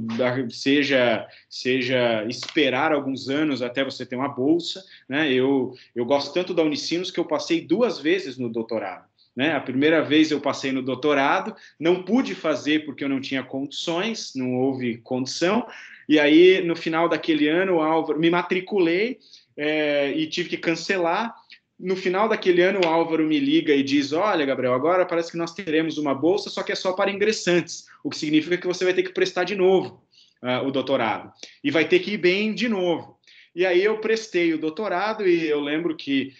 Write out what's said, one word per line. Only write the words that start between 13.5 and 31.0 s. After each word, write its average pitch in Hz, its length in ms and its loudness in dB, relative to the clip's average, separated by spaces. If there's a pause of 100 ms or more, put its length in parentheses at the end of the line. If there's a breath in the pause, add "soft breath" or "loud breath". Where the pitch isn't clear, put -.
não 127 200 -4
houve 123 420 -2
condição, 147 680 -2 (440 loud breath)
e 151 100 6
aí 170 420 8
no 170 140 -2
final 165 320 0
daquele 156 400 0
ano 180 280 2
o 160 60 2
Álvaro, 156 380 0
me 165 100 4
matriculei, 185 880 0 (380 loud breath)
é, 147 560 0
e 156 160 -2
tive 160 220 -4
que 165 80 -4
cancelar. 175 760 -2 (460 loud breath)
No 185 160 -4
final 190 320 0
daquele 175 340 4
ano 190 220 4
o 165 40 4
Álvaro 160 380 2
me 156 140 2
liga 156 340 2
e 139 100 4
diz, 135 280 0
"Olha, 175 340 0
Gabriel, 127 280 0
agora 170 320 2
parece 170 260 -2
que 170 60 -10
nós 170 160 -6
teremos 160 440 -2
uma 147 160 0
bolsa, 160 360 0
só - 120 -6
que 196 120 -4
é - 20 -4
só 190 160 -2
para 196 200 0
ingressantes, 190 720 0 (180 loud breath)
o 147 60 -6
que - 80 -8
significa 156 400 0
que 180 100 -6
você 180 160 -2
vai 180 100 4
ter 185 100 2
que 180 100 -10
prestar 185 320 0
de 202 100 -4
novo, 185 480 2 (380 soft breath)
ah, 123 220 -2
o 135 80 -2
doutorado, 127 600 -2 (320 loud breath)